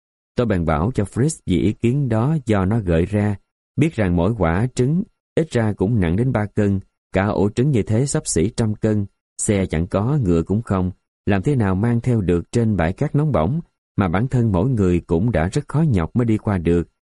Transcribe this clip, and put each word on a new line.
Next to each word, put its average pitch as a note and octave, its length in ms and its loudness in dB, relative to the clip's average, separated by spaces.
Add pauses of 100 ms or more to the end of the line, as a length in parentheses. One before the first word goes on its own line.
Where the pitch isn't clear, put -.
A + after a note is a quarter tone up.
(360)
Tôi B2 120 0
bèn F#2 180 0
bảo D#2+ 300 0
cho G#2 80 0
Fritz C3 420 -2
vì F2 140 0
ý G#2 140 0
kiến C3 360 -2
đó A#2+ 360 0
do G2+ 200 0
nó A2 140 0
gợi F2 260 0
ra, G#2 300 -2 (400)
biết D#3+ 180 0
rằng F#2 220 0
mỗi F2 220 2
quả F#2 380 0
trứng C#3+ 280 0 (320)
ít D#3+ 140 -2
ra A2 240 0
cũng G#2 260 0
nặng E2+ 160 2
đến B2 160 0
ba G#2+ 140 -2
cân, G2+ 340 0 (320)
cả F#2+ 140 0
ổ G#2 240 0
trứng B2+ 220 0
như A2+ 100 2
thế A2 240 0
xấp D3 220 -4
xỉ E2+ 220 0
trăm A2 260 -2
cân, G#2+ 300 -2 (320)
xe G2 280 0
chẳng E2+ 220 -2
có, A#2+ 360 0
ngựa E2+ 200 2
cũng G2+ 180 -2
không, F#2 300 -2 (340)
làm G2 160 0
thế D3 140 0
nào G2 200 2
mang A#2 260 0
theo A#2+ 200 0
được F2 300 0
trên A2+ 240 0
bãi F2 180 0
cát - 220 -4
nóng D3 160 0
bỏng, A2 300 0 (340)
mà F#2+ 140 0
bản G2 180 0
thân A#2 240 0
mỗi F#2 180 2
người F#2 300 2
cũng F2 320 0
đã D#2+ 160 0
rất D3 200 -4
khó C#3+ 140 -2
nhọc G2+ 340 0
mới A#2+ 100 0
đi A2 120 0
qua G2+ 200 -2
được, E2+ 320 0 (260)